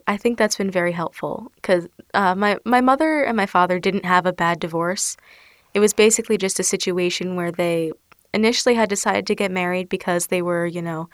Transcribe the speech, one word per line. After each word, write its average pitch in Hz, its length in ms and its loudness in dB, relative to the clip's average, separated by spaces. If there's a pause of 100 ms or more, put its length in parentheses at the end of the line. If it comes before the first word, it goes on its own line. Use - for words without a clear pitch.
I 208 100 0
think 233 220 -2
that's 214 180 2
been 196 140 -2
very 175 220 0
helpful 170 600 -6 (100)
'cause, 175 260 0 (260)
uh, 185 200 2
my, 202 300 2
my 247 160 4
mother 294 420 2
and 233 140 0
my 202 100 2
father 180 320 2
didn't 185 280 -2
have 180 180 4
a 180 80 2
bad 170 280 0
divorce. 170 560 -4 (580)
It 202 60 2
was 214 120 4
basically 220 460 2
just 190 200 -4
a 180 60 -2
situation 180 720 -2
where 175 160 -2
they 170 400 0 (400)
initially 233 420 2
had 226 140 2
decided 202 400 -2
to 202 60 0
get 190 180 -2
married 185 360 -2
because 175 380 -2
they 180 160 -2
were, 175 240 0
you 170 160 -6
know, 165 320 -6